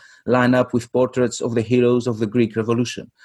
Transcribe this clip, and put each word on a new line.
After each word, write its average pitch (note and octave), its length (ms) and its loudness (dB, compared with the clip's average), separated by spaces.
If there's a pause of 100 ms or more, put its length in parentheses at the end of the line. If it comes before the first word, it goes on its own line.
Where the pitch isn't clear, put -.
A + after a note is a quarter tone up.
(240)
line B2 300 2
up B2 180 0
with A#2+ 180 -4
portraits B2 520 -2
of A#2 120 -4
the A#2+ 60 0
heroes A#2+ 460 2
of A2+ 140 -4
the A2+ 60 -2
Greek A2+ 300 0
Revolution. A#2 540 -2 (140)